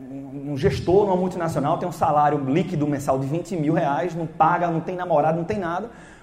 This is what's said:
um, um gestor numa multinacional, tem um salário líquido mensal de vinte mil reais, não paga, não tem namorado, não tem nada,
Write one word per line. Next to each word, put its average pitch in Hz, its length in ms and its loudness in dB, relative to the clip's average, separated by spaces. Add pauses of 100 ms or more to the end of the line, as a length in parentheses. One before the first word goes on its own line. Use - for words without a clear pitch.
(100)
um, 139 420 -10
um 139 40 -4
gestor 190 500 2
numa 185 100 2
multinacional, 170 600 0
tem 185 100 -4
um 165 40 -8
salário 147 460 4
líquido 151 480 0
mensal 135 320 0
de 135 80 -2
vinte 170 280 -4
mil 156 200 0
reais, 165 400 0
não 165 120 -4
paga, 170 420 2
não 165 120 0
tem 180 160 -6
namorado, 165 420 2
não 170 60 -2
tem 214 140 -4
nada, 185 320 -4 (320)